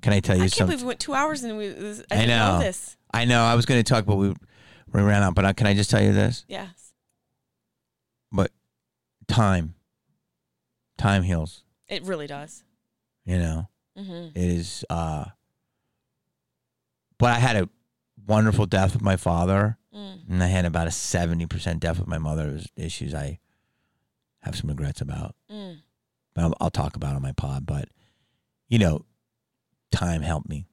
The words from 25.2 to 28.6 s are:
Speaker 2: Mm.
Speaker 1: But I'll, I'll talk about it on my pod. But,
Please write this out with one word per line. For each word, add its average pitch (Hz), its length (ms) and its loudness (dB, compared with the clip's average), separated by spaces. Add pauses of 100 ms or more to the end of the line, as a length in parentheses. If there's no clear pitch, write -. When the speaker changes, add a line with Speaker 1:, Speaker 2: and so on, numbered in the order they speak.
Speaker 2:
Mm. 196 280 -16 (560)
Speaker 1:
But 170 100 -2
I'll, 80 160 0
I'll 80 100 -2
talk - 240 -6
about 69 200 -6
it - 20 -4
on 67 60 -6
my 67 100 -6
pod. 67 320 -6
But, 73 240 -6 (800)